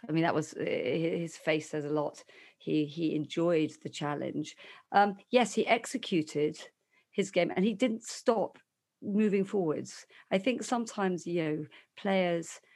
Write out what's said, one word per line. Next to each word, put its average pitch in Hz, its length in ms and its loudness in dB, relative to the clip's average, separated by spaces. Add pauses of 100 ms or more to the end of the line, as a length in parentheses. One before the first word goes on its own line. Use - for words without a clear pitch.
I 151 60 -2
mean, 165 100 4
that 156 100 2
was, 151 200 -2
uh, - 100 -6
hi-, 165 560 0
his 165 160 -6
face 156 340 -2
says 151 140 -4
a 147 60 -6
lot. 151 340 -2 (340)
He, 156 280 0
he 151 280 -2
enjoyed 156 600 0 (100)
the 147 60 -8
challenge. 147 680 -4 (380)
Um, 202 240 6 (140)
yes, 240 220 4
he - 140 2
executed 165 880 0 (540)
his - 180 -2
game 175 260 2
and 190 100 4
he 226 80 2
didn't 220 300 0
stop - 540 0 (440)
moving 202 420 2
forwards. 175 640 -2 (260)
I 196 60 2
think 226 260 0
sometimes, 202 640 -2
you 170 160 0
know, 151 220 -2 (320)
players, 175 640 0 (140)